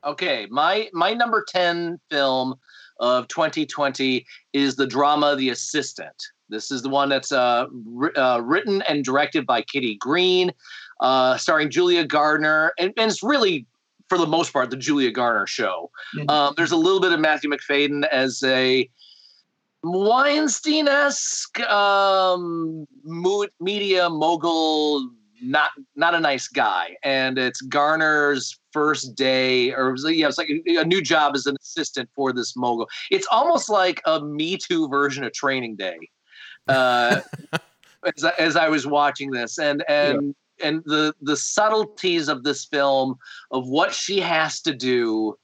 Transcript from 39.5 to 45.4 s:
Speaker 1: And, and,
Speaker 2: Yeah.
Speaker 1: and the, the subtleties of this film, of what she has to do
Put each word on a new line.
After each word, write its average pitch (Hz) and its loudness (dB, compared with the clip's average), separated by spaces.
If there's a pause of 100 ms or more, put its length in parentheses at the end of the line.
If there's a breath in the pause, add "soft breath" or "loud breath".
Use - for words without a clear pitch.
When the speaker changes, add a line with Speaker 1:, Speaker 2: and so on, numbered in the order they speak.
Speaker 1:
And, 147 0
and, 143 2 (260)
Speaker 2:
Yeah. 170 -4
Speaker 1:
and 160 -4
the, 151 0
the 143 -2
subtleties 208 0
of 135 -4
this 139 -4
film, 135 0 (360 loud breath)
of 127 -4
what 160 0
she 196 -2
has 160 -2
to 160 -2
do 117 0